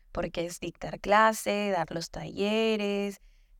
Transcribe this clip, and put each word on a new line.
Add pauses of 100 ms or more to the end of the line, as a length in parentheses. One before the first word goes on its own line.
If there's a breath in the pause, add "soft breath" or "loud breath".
(180)
porque
es
dictar
clase,
dar
los
talleres, (380)